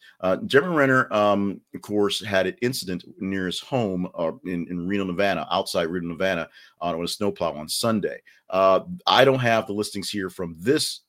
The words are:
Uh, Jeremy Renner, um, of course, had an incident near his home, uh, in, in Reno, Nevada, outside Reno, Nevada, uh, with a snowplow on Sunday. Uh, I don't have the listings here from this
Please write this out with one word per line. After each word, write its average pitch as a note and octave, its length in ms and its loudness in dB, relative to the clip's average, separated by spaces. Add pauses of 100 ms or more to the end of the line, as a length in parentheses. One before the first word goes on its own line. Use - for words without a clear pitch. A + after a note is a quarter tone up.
(200)
Uh, F#2 160 2 (100)
Jeremy D#3+ 280 2
Renner, C3+ 380 4
um, G2+ 480 2 (140)
of - 80 -14
course, G2+ 420 0
had F#2+ 220 2
an F#2 160 -4
incident F#2+ 420 -4 (140)
near F#2+ 260 -4
his F2 160 -4
home, F#2+ 540 -2
uh, E2 180 -2 (140)
in, F2 240 -4
in F2 180 -6
Reno, G2+ 160 -2
Nevada, F2+ 460 0
outside F2+ 380 0
Reno, F2 200 -4
Nevada, E2+ 400 -2 (320)
uh, E2+ 160 -2
with E2+ 140 -4
a - 20 -6
snowplow F#2+ 420 -2
on D#2 140 -12
Sunday. G#2+ 540 -2 (260)
Uh, F#2+ 320 4 (260)
I A#2+ 200 8
don't C3 140 4
have A2+ 260 2
the G2+ 80 -6
listings G2+ 340 -4
here F#2+ 220 -4
from F2 280 -8
this C3+ 500 0